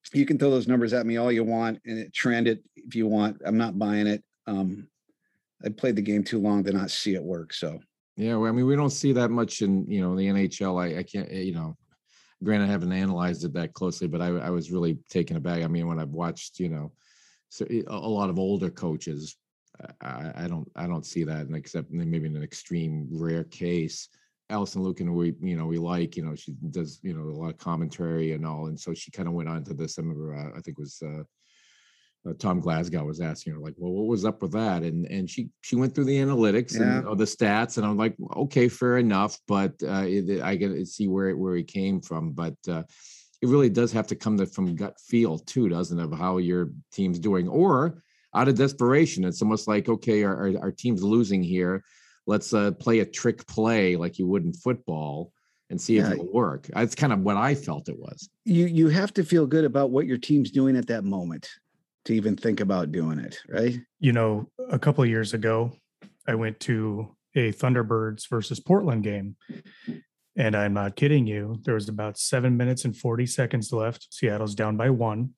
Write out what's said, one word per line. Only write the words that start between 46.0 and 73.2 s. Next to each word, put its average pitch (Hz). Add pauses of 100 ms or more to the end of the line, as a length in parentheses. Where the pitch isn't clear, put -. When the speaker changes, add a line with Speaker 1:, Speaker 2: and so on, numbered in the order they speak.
Speaker 2:
of 80
how 92
your 90 (220)
team's 92
doing, 92
or 160 (320)
out 123
of 135
desperation. 135
It's 90
almost 107
like, 104
"Okay, 107
our, 98
our, 95
our 92
team's 113
losing 101
here. 90 (420)
Let's, 101
uh, 101
play -
a 98
trick -
play 110
like 85
you 92
would 92
in 85
football 78 (380)
and 87
see 113
if 101
Speaker 1:
Yeah. -
Speaker 2:
it'll 90
work." 92
That's 113
kind 143
of 98
what 98
I 131
felt 104
it -
was. - (160)
Speaker 1:
You, 175
you 165
have 190
to 185
feel 160
good 156
about 139
what 135
your 127
team's 143
doing 135
at 123
that 113
moment 90 (560)
to 113
even 107
think 110
about 92
doing 80
it, - (100)
right? 120 (220)
Speaker 3:
You 135
know, 110 (220)
a 151
couple 147
of 117
years 110
ago, 113 (540)
I 117
went 110
to 110 (200)
a 117
Thunderbirds 110
versus 113
Portland 175
game. 101 (1000)
And 110
I'm 101
not 101
kidding 143
you. 107
There 123
was 104
about 107
seven 127
minutes 123
and 117
forty 120